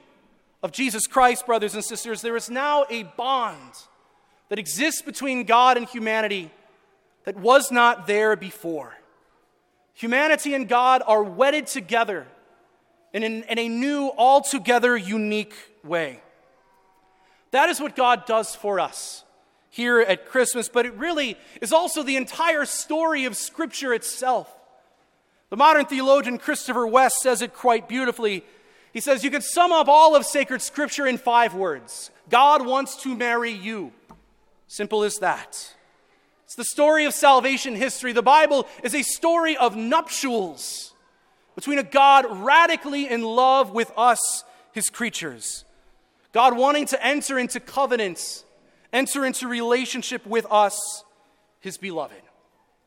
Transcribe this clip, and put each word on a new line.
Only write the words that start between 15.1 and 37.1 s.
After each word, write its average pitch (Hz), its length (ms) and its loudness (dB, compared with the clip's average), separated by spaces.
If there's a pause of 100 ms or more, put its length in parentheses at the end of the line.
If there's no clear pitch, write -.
way. 151 360 -6 (1300)
That 285 180 4
is 294 100 -4
what 277 160 -8
God 247 300 2
does 220 300 -2
for 202 240 -4
us - 440 -8 (460)
here 240 300 2
at 190 280 2
Christmas, 247 400 -2
but 240 200 0
it 226 80 -12
really 285 420 -4 (240)
is 214 100 -4
also 320 300 2
the 269 140 -2
entire 302 500 -2
story 311 600 -4
of 233 120 -6
Scripture 277 560 -6
itself. 226 580 -4 (1000)
The 196 60 -6
modern 294 280 6
theologian 269 540 0
Christopher 240 480 -4
West 240 340 2
says 240 220 0
it 233 100 -8
quite 233 340 0
beautifully. 233 560 -4 (500)
He 233 60 -10
says, 269 240 0
"You 277 60 -2
can 277 140 -4
sum 349 280 2
up 311 160 4
all 311 280 8
of 262 100 4
sacred 262 380 -2
Scripture 285 420 -6
in 254 140 -2
five 240 340 2
words. 160 560 -8 (200)
God 269 360 6
wants 269 380 -4
to 262 120 -6
marry 233 360 -2
you." 196 420 -10 (720)
Simple 208 380 -4
as 202 140 -4
that. - 580 -6 (680)
It's - 100 -20
the 240 100 -10
story 302 400 4
of 269 100 -2